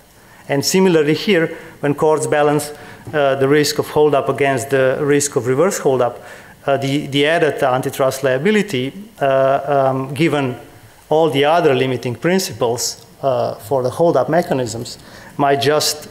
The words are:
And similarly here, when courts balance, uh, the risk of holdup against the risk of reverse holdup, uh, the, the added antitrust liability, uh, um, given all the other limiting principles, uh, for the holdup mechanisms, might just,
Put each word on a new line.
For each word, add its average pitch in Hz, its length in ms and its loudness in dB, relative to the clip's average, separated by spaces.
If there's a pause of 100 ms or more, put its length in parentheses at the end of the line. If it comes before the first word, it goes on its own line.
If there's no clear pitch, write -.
(480)
And 143 160 -2
similarly 165 500 2
here, 165 340 0 (320)
when 143 140 0
courts 151 320 0
balance, 147 460 0 (400)
uh, 139 240 2
the 131 120 2
risk 147 300 2
of 139 120 -2
holdup 147 380 2
against 135 420 -2
the 135 300 2
risk 143 360 0
of 120 100 -2
reverse 147 320 0
holdup, 123 460 0 (420)
uh, 135 100 2
the, 139 300 -4
the 139 200 0
added 160 360 0
antitrust 131 640 0
liability, 147 680 0 (280)
uh, 135 460 2
um, 135 480 0
given 139 420 0 (520)
all 156 220 2
the 139 140 2
other 156 300 4
limiting 127 420 -2
principles, 135 920 -2 (160)
uh, 120 320 -2
for 135 280 -4
the 123 80 -2
holdup 139 380 2
mechanisms, 131 720 -4 (380)
might 139 240 2
just, - 500 -2